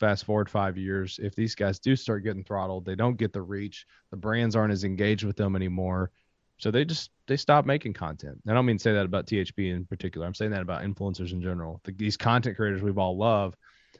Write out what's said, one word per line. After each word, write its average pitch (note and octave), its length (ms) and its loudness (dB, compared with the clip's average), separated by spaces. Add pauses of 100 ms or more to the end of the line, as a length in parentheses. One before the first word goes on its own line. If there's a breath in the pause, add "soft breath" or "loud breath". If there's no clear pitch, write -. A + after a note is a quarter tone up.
fast G#2 240 2
forward G#2+ 260 0
five F#2+ 260 0
years F#2+ 460 -4
if G2+ 120 -4
these A2+ 200 -2
guys G2 240 0
do C3+ 160 2
start G#2 300 -2
getting G2 200 -4
throttled, F#2+ 400 -4
they F#2 120 -4
don't A#2 200 2
get G#2+ 160 0
the G2 100 -6
reach, G2 440 -8 (240 soft breath)
the - 60 -12
brands A2 400 0
aren't G#2+ 160 6
as G2 120 0
engaged G2+ 400 2
with G2+ 120 -2
them G2 200 0
anymore, F#2 540 -2 (480)
so A2 120 0
they C3 140 4
just, E3 260 -4 (160)
they C3+ 100 0
stop D3 300 6
making C3+ 260 0
content. D2+ 560 -8
I A2 60 4
don't B2+ 100 6
mean A2+ 140 4
to - 40 -6
say A2 100 4
that G2+ 120 4
about F#2 220 -2
T G#2 120 0
H F#2 160 -2
P F#2+ 160 0
in F2+ 140 -2
particular. F2 420 -6
I'm F2+ 80 -6
saying G#2+ 180 -2
that F#2+ 100 -2
about F2 200 -4
influencers F#2+ 500 -4
in F2 100 -4
general. E2+ 420 -6
The, F#2+ 80 -10
these G#2 240 -4
content A#2+ 400 2
creators G2+ 260 0
we've G2 160 0
all F#2 180 2
loved, G2+ 400 2 (440 soft breath)